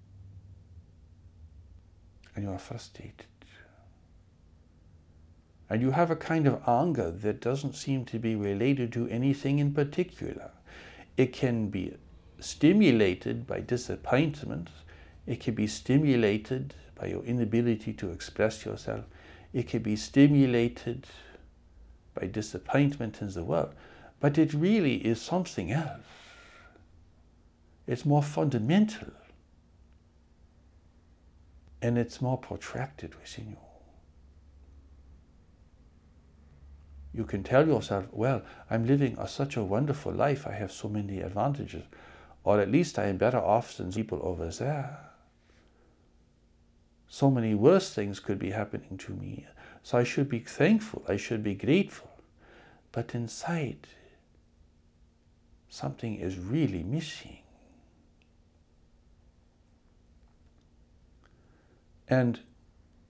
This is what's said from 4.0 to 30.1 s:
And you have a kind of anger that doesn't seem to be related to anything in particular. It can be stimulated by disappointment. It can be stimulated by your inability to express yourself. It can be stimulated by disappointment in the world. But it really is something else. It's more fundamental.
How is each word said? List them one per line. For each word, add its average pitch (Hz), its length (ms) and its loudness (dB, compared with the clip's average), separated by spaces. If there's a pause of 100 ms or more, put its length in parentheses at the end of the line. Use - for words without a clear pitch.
And 110 120 0
you 131 100 2
have 165 200 2
a 160 40 2
kind 160 320 0
of 123 200 2
anger 120 440 2
that 104 300 -4
doesn't 135 340 -2
seem 135 300 -4
to 117 140 -6
be 113 160 -2
related 117 580 0
to 117 160 -2
anything 139 500 0
in 143 140 2
particular. - 760 -4 (680)
It 127 160 4
can 117 360 0
be 90 260 -4 (440)
stimulated 117 1080 4
by 95 140 -4
disappointment. 139 1080 -2 (580)
It 120 140 -4
can 117 120 -2
be 107 140 0
stimulated 127 1080 2 (200)
by 98 120 -8
your 92 180 -4
inability 117 680 0
to 98 180 -8
express - 520 -2
yourself. 107 400 -8 (480)
It 123 160 -2
can 113 160 -2
be 107 140 0
stimulated 127 1080 4 (1080)
by - 140 -6
disappointment 120 920 -2
in 101 80 -6
the 95 140 -6
world. 80 300 -2 (460)
But 143 180 2
it 156 160 4
really 160 420 4
is 110 260 0
something 170 500 -4
else. 147 300 -4 (1900)
It's 123 180 -4
more 143 180 4
fundamental. 147 880 2 (2750)